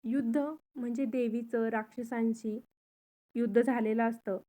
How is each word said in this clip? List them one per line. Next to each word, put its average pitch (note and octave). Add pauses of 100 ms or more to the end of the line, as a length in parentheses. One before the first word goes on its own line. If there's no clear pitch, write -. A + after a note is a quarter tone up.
युद्ध A#3 (360)
म्हणजे A#3+
देवीचं A#3
राक्षसांशी A3+ (720)
युद्ध A#3
झालेलं A#3
असतं G#3+ (100)